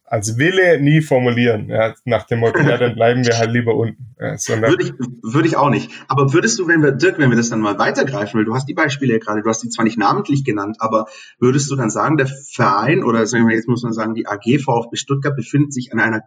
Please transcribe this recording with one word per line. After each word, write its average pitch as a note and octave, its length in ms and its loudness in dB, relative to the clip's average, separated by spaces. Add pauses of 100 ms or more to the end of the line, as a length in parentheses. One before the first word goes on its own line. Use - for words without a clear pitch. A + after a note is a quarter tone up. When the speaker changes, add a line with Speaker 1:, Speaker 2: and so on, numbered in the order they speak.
Speaker 1:
als A2 320 -4
Wille E3+ 440 4
nie D3 200 4
formulieren, A#2+ 720 2
ja, A2 240 0 (100)
nach A2+ 200 0
dem A#2 160 -2
Motto, A#2 200 2
"Ja, C#3+ 160 4
dann A#2 180 0
bleiben A#2 300 2
wir A#2 140 2
halt A2+ 120 0
lieber A#2 240 0
unten", A2+ 460 -4
ja, G#2+ 160 -6
sondern A2 340 -2
Speaker 2:
Würde F3+ 140 2
ich, C#3 80 -8 (300)
würde C#3 260 0
ich D3+ 80 0
auch C#3 140 2
nicht. - 200 -2 (180)
Aber C3+ 260 0
würdest E3+ 240 2
du, F3 100 -4
wenn E3 140 4
wir, C#3+ 100 4
Dirk, F3 260 0
wenn C3+ 120 4
wir A#2 80 4
das A#2 100 0
dann A2+ 120 -4
mal G2+ 180 -2
weitergreifen, A2 600 -2
weil G#2+ 60 2
du A2 100 -4
hast - 140 -4
die - 60 -6
Beispiele C#3 400 0
ja A2 40 2
gerade, G#2+ 240 -4
du A2 60 -2
hast A2+ 140 -2
die A#2 80 -8
zwar - 140 -4
nicht A2+ 140 -2
namentlich A#2+ 460 0
genannt, G#2 360 -4
aber A2 260 -2 (340)
würdest C3 300 2
du C3+ 40 -2
dann A#2+ 160 -2
sagen, A#2 280 0
der C3 80 0
Verein B2 760 -2
oder, A2+ 240 2
sagen A2+ 220 2
wir, A2+ 80 2
jetzt A2+ 100 -4
muss A#2+ 160 0
man A#2 120 -4
sagen, A2 200 -4
die A#2 120 -6
A G#2 100 -4
G A#2+ 220 0
V B2+ 260 0
F - 60 -16
B - 80 -10
Stuttgart C#3 360 -4
befindet C#3+ 380 -2
sich B2 200 -8
an A2+ 80 0
einer A2+ 260 0